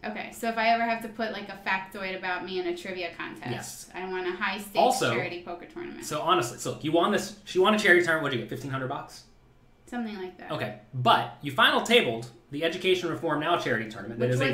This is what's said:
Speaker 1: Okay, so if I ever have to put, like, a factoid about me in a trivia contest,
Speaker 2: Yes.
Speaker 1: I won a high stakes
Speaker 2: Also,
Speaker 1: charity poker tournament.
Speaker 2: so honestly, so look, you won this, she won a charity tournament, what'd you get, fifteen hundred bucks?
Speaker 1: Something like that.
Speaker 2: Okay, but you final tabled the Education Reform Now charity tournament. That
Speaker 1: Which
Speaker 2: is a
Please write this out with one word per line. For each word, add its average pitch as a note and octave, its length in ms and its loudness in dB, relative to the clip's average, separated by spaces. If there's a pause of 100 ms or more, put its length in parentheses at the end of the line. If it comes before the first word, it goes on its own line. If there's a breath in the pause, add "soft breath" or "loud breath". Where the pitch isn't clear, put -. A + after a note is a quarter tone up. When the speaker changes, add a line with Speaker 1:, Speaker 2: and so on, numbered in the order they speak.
Speaker 1:
Okay, G#3+ 280 -8
so - 180 -4
if A3+ 80 -2
I A3+ 120 2
ever A#3 120 4
have A3+ 220 -2
to A#3 60 -8
put, - 240 -4
like, G3+ 160 -10
a G3 140 -12
factoid F#3+ 540 -4
about F3+ 280 -4
me F#3 140 -4
in F3+ 60 -2
a F3 100 -2
trivia F#3 400 -8
contest, - 360 -8
Speaker 2:
Yes. - 420 -10
Speaker 1:
I F#3 160 -8
won F#3 160 -4
a F3+ 100 -2
high G3 220 -2
stakes - 180 -8
Speaker 2:
Also, C#3+ 380 4
Speaker 1:
charity - 320 -4
poker - 220 -10
tournament. - 360 -12
Speaker 2:
so D3+ 180 -6
honestly, D#3+ 360 2
so C3 140 -4
look, - 120 -8
you D3+ 100 0
won F3+ 180 6
this, - 240 0 (100)
she - 140 0
won G#3 160 8
a - 20 2
charity F3+ 260 6
tournament, D#3+ 200 2
what'd C3+ 160 0
you G#2+ 60 -4
get, - 40 -14
fifteen C#3 220 -6
hundred C3 160 -4
bucks? - 380 -10 (640)
Speaker 1:
Something A3 340 -6
like F#3 160 -10
that. F3 140 -12
Speaker 2:
Okay, - 260 -6 (160)
but C3+ 480 4
you C#3+ 100 -6
final B3 300 4
tabled F3 480 4 (220)
the D3 120 -4
Education F3 460 2
Reform D3+ 300 0
Now E3 180 2
charity A2 320 0
tournament. G#2+ 300 -10
That B2 100 4
Speaker 1:
Which B2+ 60 4
Speaker 2:
is C3 60 2
a C#3 120 4